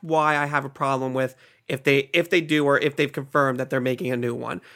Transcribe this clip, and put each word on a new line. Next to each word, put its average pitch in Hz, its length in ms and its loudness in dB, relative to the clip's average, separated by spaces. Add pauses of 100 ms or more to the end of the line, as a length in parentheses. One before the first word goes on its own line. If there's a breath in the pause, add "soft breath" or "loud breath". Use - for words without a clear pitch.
why 156 360 2
I 147 80 0
have 143 180 -2
a 135 60 -8
problem 135 440 -2
with 131 220 -2 (320 soft breath)
if 135 160 -6
they, 139 300 2
if 170 160 2
they 180 100 4
do 151 260 2
or 139 140 4
if 143 160 0
they've 147 160 0
confirmed 135 480 0
that 131 100 -6
they're 135 120 -2
making 127 320 -2
a 123 40 -4
new 120 160 -2
one. 123 280 -8 (140 loud breath)